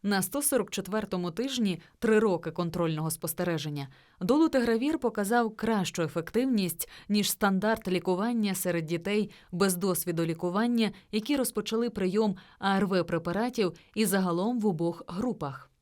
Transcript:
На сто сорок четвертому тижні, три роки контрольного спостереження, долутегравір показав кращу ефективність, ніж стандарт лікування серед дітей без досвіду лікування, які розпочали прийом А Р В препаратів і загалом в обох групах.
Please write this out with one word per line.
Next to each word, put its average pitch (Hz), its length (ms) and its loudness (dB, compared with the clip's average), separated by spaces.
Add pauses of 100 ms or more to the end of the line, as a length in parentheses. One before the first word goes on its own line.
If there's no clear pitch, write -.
На 196 160 2
сто 277 200 -4
сорок 240 280 0
четвертому 190 600 -4
тижні, 226 500 -2 (180)
три 220 200 4
роки 180 320 2
контрольного 160 600 0
спостереження, 156 760 -4 (320)
долутегравір 269 800 2
показав 220 580 0
кращу 214 460 0
ефективність, 180 840 -2 (200)
ніж 208 220 2
стандарт 208 580 0
лікування 190 680 0
серед 170 320 -2
дітей 196 440 -2 (220)
без 185 240 2
досвіду 175 480 0
лікування, 202 680 0 (200)
які 220 240 0
розпочали 226 540 -2
прийом 190 460 0 (220)
А 196 180 0
Р 196 100 2
В 180 180 2
препаратів 175 680 0 (220)
і 214 100 2
загалом 190 560 0
в 208 60 0
обох 170 420 0
групах. 170 640 -6 (120)